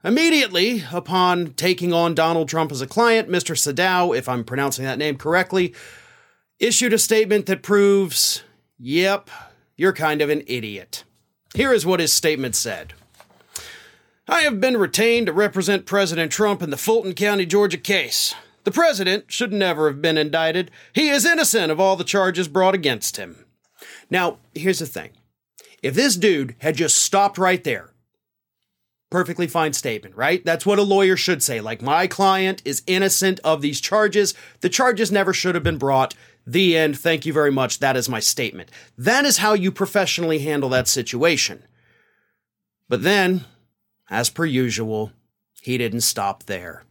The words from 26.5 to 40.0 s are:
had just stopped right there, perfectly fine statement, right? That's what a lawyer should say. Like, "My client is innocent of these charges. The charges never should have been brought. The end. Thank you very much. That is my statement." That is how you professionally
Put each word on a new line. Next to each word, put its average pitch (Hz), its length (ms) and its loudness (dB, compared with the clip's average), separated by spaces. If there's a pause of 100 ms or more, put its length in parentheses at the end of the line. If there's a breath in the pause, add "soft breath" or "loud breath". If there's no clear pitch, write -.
had 156 160 -2
just 147 240 0
stopped 196 400 2
right 185 240 2
there, 101 280 -6 (1200)
perfectly 175 340 -2
fine 156 280 0
statement, - 420 -8
right? 160 280 0
That's 165 220 0
what 202 140 4
a - 20 4
lawyer 196 340 4
should 170 280 0
say. 117 160 -4
Like, 110 220 -10
"My 160 260 0
client 190 560 0
is 139 240 -6
innocent 190 560 0
of 156 180 2
these 147 180 -4
charges. 208 540 0 (260 loud breath)
The 180 80 -2
charges 220 440 0
never 196 200 2
should 180 220 -2
have 170 80 -2
been 156 160 -2
brought. 131 380 0 (300 soft breath)
The 170 320 2
end. 151 200 2
Thank 160 280 -2
you 160 80 -4
very 147 160 4
much. 131 280 -2
That 135 180 2
is 123 120 -2
my 117 120 -4
statement." 101 500 -4 (260 loud breath)
That 233 300 2
is 262 120 2
how 214 140 2
you 190 180 2
professionally 175 680 -2